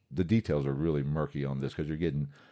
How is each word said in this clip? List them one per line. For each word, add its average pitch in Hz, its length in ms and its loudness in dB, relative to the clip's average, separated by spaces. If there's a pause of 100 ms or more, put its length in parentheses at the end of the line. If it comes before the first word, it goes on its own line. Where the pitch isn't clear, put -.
(100)
the 85 140 0
details 80 420 2
are 69 60 2
really 73 300 2
murky 71 420 -2
on 67 160 -2
this 67 140 -4
'cause 80 120 -4
you're 78 100 -2
getting 73 320 0 (240)